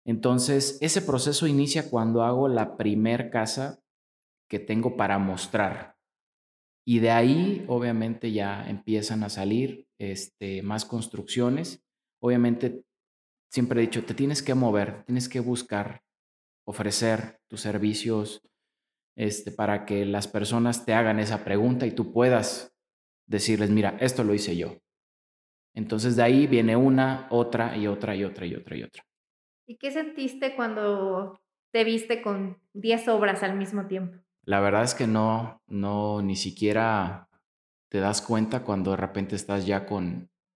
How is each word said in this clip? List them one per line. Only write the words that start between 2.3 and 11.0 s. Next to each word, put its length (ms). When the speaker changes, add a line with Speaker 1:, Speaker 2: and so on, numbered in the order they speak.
Speaker 1:
la 280
primer 540
casa 500
que 100
tengo 380
para 220
mostrar. 760
Y 140
de 100
ahí, 580
obviamente, 640
ya 360
empiezan 540
a 60
salir, 580
este, 640
más 220
construcciones. 1000